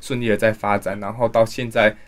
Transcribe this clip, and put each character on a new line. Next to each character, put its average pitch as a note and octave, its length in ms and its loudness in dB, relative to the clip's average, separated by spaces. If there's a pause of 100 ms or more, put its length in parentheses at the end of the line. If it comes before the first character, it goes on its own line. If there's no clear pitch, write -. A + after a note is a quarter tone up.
顺 B2 200 -6
利 A#2 80 -2
的 G#2 80 4
在 A2 160 2
发 G#2 240 -2
展。 G2+ 220 -4
然 G2+ 160 -8
后 A#2+ 140 0
到 A2+ 180 2
现 A#2+ 240 -8
在 A2 260 4 (120)